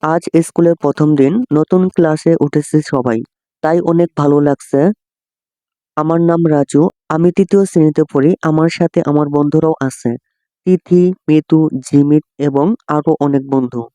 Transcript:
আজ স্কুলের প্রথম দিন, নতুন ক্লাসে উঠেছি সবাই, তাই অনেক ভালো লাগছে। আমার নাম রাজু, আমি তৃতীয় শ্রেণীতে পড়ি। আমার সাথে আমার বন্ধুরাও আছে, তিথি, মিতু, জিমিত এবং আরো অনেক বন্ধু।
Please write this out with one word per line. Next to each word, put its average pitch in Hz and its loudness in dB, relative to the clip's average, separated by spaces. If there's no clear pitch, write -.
আজ 160 -2
স্কুলের 170 0
প্রথম 147 0
দিন, 139 2
নতুন 156 0
ক্লাসে 165 0
উঠেছি 151 -2
সবাই, 123 -2
তাই 165 0
অনেক 170 0
ভালো 147 2
লাগছে। 143 -2
আমার 160 0
নাম 170 2
রাজু, 147 2
আমি 165 0
তৃতীয় 196 2
শ্রেণীতে 156 0
পড়ি। 147 0
আমার 160 0
সাথে - -2
আমার 147 0
বন্ধুরাও 147 0
আছে, 131 -6
তিথি, 180 2
মিতু, 156 0
জিমিত 143 0
এবং 139 -2
আরো 151 -2
অনেক 139 0
বন্ধু। 123 -4